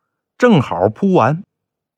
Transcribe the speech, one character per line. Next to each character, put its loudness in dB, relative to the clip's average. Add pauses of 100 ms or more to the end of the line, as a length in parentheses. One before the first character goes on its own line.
(380)
正 2
好 -2
铺 -4
完， 0 (540)